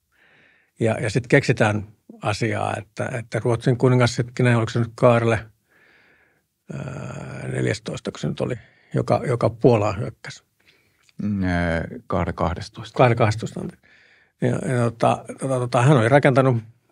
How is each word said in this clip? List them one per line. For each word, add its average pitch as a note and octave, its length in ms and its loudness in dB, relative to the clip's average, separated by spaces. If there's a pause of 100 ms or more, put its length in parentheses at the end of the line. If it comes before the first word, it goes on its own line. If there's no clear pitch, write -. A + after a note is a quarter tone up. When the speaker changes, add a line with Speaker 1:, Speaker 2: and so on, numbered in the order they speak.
(800)
Speaker 1:
Ja, A2 220 0
ja A2+ 80 -4
sit B2 180 -2
keksitään A2+ 600 2 (340)
asiaa, G#2 560 -4
että, - 320 -10 (100)
että A2+ 240 -6
Ruotsin A#2+ 340 0
kuningas B2+ 400 2
hetkinen, B2 400 0
oliko A2+ 120 0
se A#2+ 100 -2
nyt A#2 160 -2
Kaarle, A#2 440 4 (1300)
ää, C3 760 -10
neljästoista, - 640 -4
kun - 80 -16
se - 80 -4
nyt - 140 -4
oli, - 140 -2 (380)
joka, - 340 0
joka A#2+ 220 0
Puolaan G#2 500 2
hyökkäsi. - 440 -12 (760)
Speaker 2:
Mm, G2+ 220 -2
ää, E2+ 440 0 (200)
Kaarle E2+ 260 0
kahdestoista. - 640 -4
Speaker 1:
Kaarle A#2+ 180 6
kahdestoista, A2 440 0
anteeksi. - 280 -12 (540)
Ja, B2 320 -2
ja A#2+ 100 0
tota, A#2 420 0 (140)
tota, C3 200 -4
tota, B2 220 0
hän C#3 160 6
oli A2+ 120 4
rakentanut, C3+ 480 4 (340)